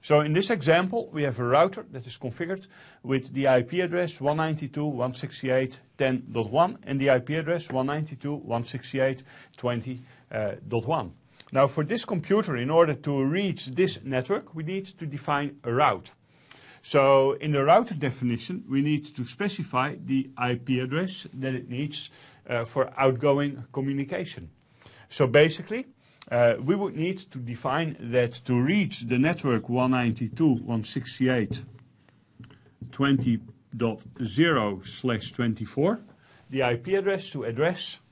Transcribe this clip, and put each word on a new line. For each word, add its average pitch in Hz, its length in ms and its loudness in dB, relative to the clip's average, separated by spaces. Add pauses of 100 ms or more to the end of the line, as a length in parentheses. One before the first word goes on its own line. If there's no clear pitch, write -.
So 147 200 6
in 151 120 0
this 190 160 2
example, 185 640 2
we 151 120 -2
have 123 160 -2
a 123 40 0
router 156 460 4
that 123 160 -14
is 123 100 -14
configured 175 500 -8 (360)
with 131 320 -2
the 135 140 2
I 127 140 6
P 165 180 -4
address 175 400 -2
one 147 160 0
ninety-two 156 440 -2
dot 147 140 -2
one 127 200 -2
sixty-eight 131 580 -2
dot - 80 -20 (180)
ten 131 320 2
dot 110 200 -2
one 160 360 2
and 135 140 -2
the 135 100 4
I 127 80 6
P 127 160 -4
address 160 360 -4
one 131 160 0
ninety-two 147 500 -6
dot - 80 -12
one 117 200 -2
sixty-eight 131 540 -2
dot - 80 -20 (300)
twenty 120 460 -4 (280)
dot 107 560 -4
one. 127 260 -4 (400)
Now 135 140 6
for 151 180 0
this 220 200 -4
computer, 185 520 0
in 123 140 -2
order 160 240 6
to 139 300 -2
reach 170 420 -2
this 131 380 -2
network, 135 500 -4
we 160 80 -8
need 190 240 -6 (120)
to 170 60 -10
define 143 600 -4
a 120 80 -2
route. 120 400 2 (720)
So 135 500 6
in - 180 -4
the 139 140 2
router 190 300 6
definition, 127 760 -4
we 135 120 2
need 147 360 0
to 123 80 -6
specify 143 720 -2
the 131 400 -2
I 123 160 0
P 123 240 -2
address 156 560 -4
that 131 200 -4
it 123 140 -8
needs, 143 420 -8 (380)
uh, 117 160 -2
for 131 320 -2
outgoing 135 760 2
communication. 139 760 -6 (600)
So - 180 2
basically, 160 600 4 (440)
uh, 120 300 6
we 147 160 2
would 190 180 -2
need 175 240 -2
to - 200 -14
define 131 580 -4 (160)
that 120 220 2 (100)
to 123 160 2
reach 165 400 2
the 120 180 -2
network 139 500 2
one 127 220 2
ninety-two 123 640 2
dot 117 100 -4
one 110 200 -2
sixty-eight 127 760 -2 (760)
dot - 520 -20
twenty 123 480 2 (360)
dot 117 280 -2 (200)
zero 107 600 2
slash - 480 -4
twenty-four, 123 680 0 (500)
the 135 120 -2
I 123 140 2
P 175 180 -2
address 196 360 0
to 135 120 -6
address 135 560 -2 (140)